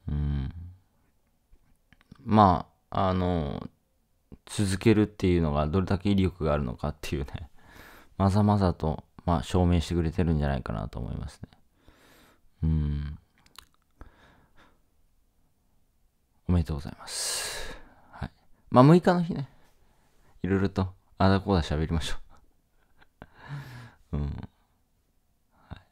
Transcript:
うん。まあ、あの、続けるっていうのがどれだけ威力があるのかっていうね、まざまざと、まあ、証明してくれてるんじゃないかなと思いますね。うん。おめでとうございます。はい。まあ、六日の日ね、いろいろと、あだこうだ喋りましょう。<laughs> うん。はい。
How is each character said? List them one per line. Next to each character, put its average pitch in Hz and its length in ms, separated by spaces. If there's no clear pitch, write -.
う 73 40
ん。 71 420
ま 104 440
あ、 95 200
あ 92 40
の、 90 540
続 98 320
け 113 160
る 104 100
っ 101 40
て - 200
い 87 100
う 85 40
の 78 100
が 73 160
ど 85 140
れ 90 40
だ 98 120
け 101 120
威 101 60
力 92 300
が 76 80
あ 73 40
る 73 60
の 62 120
か - 140
っ 73 100
て - 180
い 67 40
う 69 40
ね、 - 240
ま 95 120
ざ 101 120
ま 104 160
ざ 92 160
と、 - 300
ま 85 140
あ、 64 40
証 90 240
明 87 140
し - 80
て 85 60
く 85 60
れ 80 100
て 90 120
る 82 100
ん 76 40
じ 73 80
ゃ - 20
な 69 100
い 62 60
か - 80
な 53 160
と - 120
思 60 120
い - 60
ま - 100
す - 160
ね。 - 60
う 80 40
ん。 73 520
お 90 60
め 87 80
で 78 60
と 78 60
う 73 40
ご 71 40
ざ - 80
い - 80
ま - 100
す。 - 680
は - 140
い。 - 60
ま 120 120
あ、 - 40
六 170 160
日 185 120
の 175 80
日 165 120
ね、 135 160
い 90 60
ろ 95 100
い - 40
ろ 98 80
と、 95 280
あ 95 60
だ 95 140
こ 101 100
う 95 40
だ 85 60
喋 78 240
り 78 60
ま 82 80
し - 140
ょ - 20
う。 - 20
<laughs> - 0
う 73 60
ん。 69 280
は - 80
い。 - 40